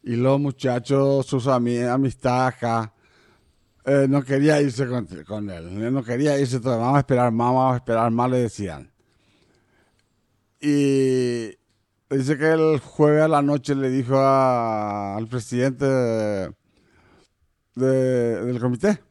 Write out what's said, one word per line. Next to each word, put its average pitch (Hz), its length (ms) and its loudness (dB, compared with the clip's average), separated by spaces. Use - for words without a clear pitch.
Y 120 120 -4
los 131 240 2
muchachos, 139 840 0
sus 131 220 -2
ami-, 120 400 0
amistad 127 600 0
acá, 113 460 -4
eh, 139 220 4
no 139 160 2
quería 143 380 2
irse 131 260 -2
con, 120 200 -4
con 104 240 -8
él. 90 340 -10
Él 120 100 -2
no 135 100 -2
quería 139 360 0
irse 127 200 -2
todavía. 117 260 -2
"Vamos 135 120 2
a - 20 6
esperar 123 320 0
más, 117 220 0
vamos 131 200 2
a 123 40 -2
esperar 117 340 0
más", 120 180 0
le 127 80 0
decían. 98 540 -6
Y 131 880 0
dice 139 280 -2
que 156 140 2
el 156 280 2
jueves 151 440 2
a 156 40 2
la 151 140 2
noche 143 320 0
le 135 160 -2
dijo 131 280 0
a, 113 1000 0
al 110 100 -6
presidente 123 580 -2
de, 110 680 0
de, 127 680 0
del 123 140 -4
comité 127 520 0